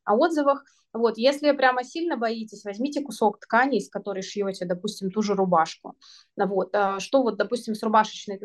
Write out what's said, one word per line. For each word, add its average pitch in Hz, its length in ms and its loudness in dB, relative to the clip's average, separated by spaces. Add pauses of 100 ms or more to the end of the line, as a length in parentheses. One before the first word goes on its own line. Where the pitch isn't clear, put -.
на 214 100 4
отзывах. 285 480 2 (300)
Вот, 220 240 0
если 285 340 4
прямо 262 320 2
сильно 330 320 -4
боитесь, 226 480 -6
возьмите 269 380 -4
кусок 220 380 0
ткани, 247 380 2
из 185 120 -6
которой 196 320 -6
шьёте, 190 420 -6
допустим, 185 460 -4
ту 208 120 0
же 202 120 0
рубашку. 175 600 0 (400)
Вот, 190 380 0
а, 196 260 0
что 262 220 2
вот, 220 140 0
допустим, 214 380 -2
с 214 80 -8
рубашечной, 214 640 0